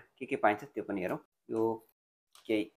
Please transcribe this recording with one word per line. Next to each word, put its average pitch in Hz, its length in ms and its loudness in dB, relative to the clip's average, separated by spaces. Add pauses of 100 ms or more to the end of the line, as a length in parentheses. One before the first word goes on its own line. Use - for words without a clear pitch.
(160)
के - 80 -12
के 127 160 -4
पाइन्छ 104 320 4
त्यो 104 160 -4
पनि 101 160 -2
हेरौँ। 123 140 -2 (340)
यो 113 80 0 (840)
केही 107 180 2 (160)